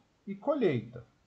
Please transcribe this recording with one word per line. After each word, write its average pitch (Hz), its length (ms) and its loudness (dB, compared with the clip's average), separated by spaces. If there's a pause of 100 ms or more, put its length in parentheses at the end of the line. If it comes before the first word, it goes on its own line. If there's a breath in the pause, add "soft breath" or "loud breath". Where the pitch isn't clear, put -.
(260)
e 196 80 -6
colheita. 196 720 0 (200)